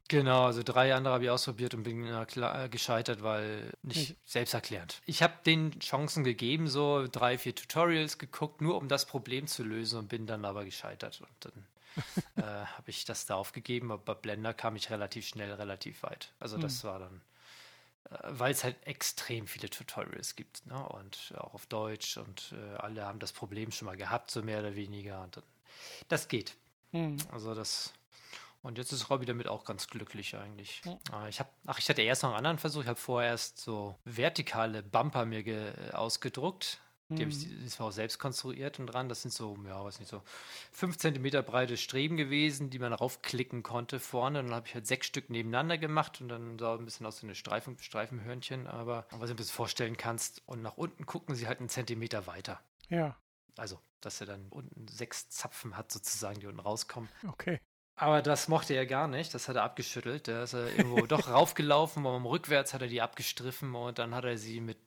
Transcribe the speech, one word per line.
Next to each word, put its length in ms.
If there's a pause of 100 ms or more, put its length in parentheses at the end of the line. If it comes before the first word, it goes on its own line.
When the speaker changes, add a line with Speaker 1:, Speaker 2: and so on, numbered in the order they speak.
Speaker 1:
Genau, 360
also 180
drei 320
andere 200
habe 100
ich 60
ausprobiert 420
und 120
bin, 200
äh, 220
kla-, 380
äh, 40
gescheitert, 540
weil 580
nicht 300
Speaker 2:
Nicht. 60 (100)
Speaker 1:
selbsterklärend. 800
Ich 160
habe 240
den 340
Chancen 420
gegeben, 460
so 420
drei, 280
vier 160
Tutorials 640
geguckt, 420
nur 160
um 120
das 180
Problem 400
zu 180
lösen 360
und 100
bin 160
dann 180
aber 220
gescheitert. 560
Und 80 (160)
dann, 200 (300)
Speaker 2:
<laughs> 400
Speaker 1:
äh, 60 (240)
habe 240
ich 160
das 180
da 120
aufgegeben, 540
aber 140
bei 160
Blender 320
kam 240
ich 140
relativ 360
schnell, 280
relativ 480
weit. 380
Also 180
das 240
Speaker 2:
Hm. 80
Speaker 1:
war 80
dann, 220 (920)
äh, 60 (220)
weil 140
es 120
halt 120 (100)
extrem 640
viele 200
Tutorials 680
gibt, 300
ne? 240
Und 480
auch 160
auf 120
Deutsch 500
und, 400
äh, 200
alle 280
haben 140
das 140
Problem 400
schon 140
mal 100
gehabt, 340
so 120
mehr 180
oder 160
weniger. 460
Und 160
dann, 60 (640)
das 200
geht. 280 (360)
Speaker 2:
Hm. 240 (160)
Speaker 1:
Also 220
das, 380 (680)
und 160
jetzt 140
ist 180
Robby 160
damit 220
auch 160
ganz 240
glücklich 480
eigentlich. 480
Speaker 2:
Hm. 140 (140)
Speaker 1:
Äh, 180
ich 100
hab, 120 (140)
ach, 140
ich 80
hatte 140
erst 200
noch 80
einen 80
anderen 200
Versuch. 240
Ich 60
hab 100
vorher 320
erst 280
so 460
vertikale 800
Bumper 400
mir 180
ge-, 500
ausgedruckt. 880 (300)
Die 120
hab 80
ich, 60
Speaker 2:
Mhm. 40 (180)
Speaker 1:
die, 60
das 160
war 60
auch 60
selbst 260
konstruiert 600
und 80
dran. 220
Das 140
sind 100
so, 240 (100)
ja, 160
weiß 160
nicht, 100
so 140 (500)
fünf 260
Zentimeter 440
breite 360
Streben 400
gewesen, 500
die 100
man 140
raufklicken 680
konnte 360
vorne. 420
Und 80
dann 80
hab 100
ich 80
halt 120
sechs 200
Stück 240
nebeneinander 480
gemacht 420
und 80
dann 300
sah 160
ein 100
bisschen 220
aus 160
wie 40
eine 80
Streifen-, 440
Streifenhörnchen, 880
aber, 440
aber 120
was 80
du 60
dir 80
vorstellen 520
kannst. 480
Und 160
nach 160
unten 300
gucken 280
sie 140
halt 120
einen 100
Zentimeter 560
weiter. 340 (300)
Speaker 2:
Ja. 260 (400)
Speaker 1:
Also, 240 (220)
dass 180
er 60
dann 240
unten 380
sechs 420
Zapfen 480
hat, 120
sozusagen, 500
die 60
unten 140
rauskommen. 480 (180)
Speaker 2:
Okay. 320 (420)
Speaker 1:
Aber 220
das 240
mochte 280
er 120
gar 220
nicht, 260
das 140
hat 80
er 80
abgeschüttelt. 640
Da 160
ist 80
er 180
irgendwo 360
Speaker 2:
<laughs> 20
Speaker 1:
doch 200
raufgelaufen, 800
aber 240
rückwärts 420
hat 100
er 40
die 160
abgestriffen 720
und 240
dann 160
hat 100
er 140
sie 220
mit 260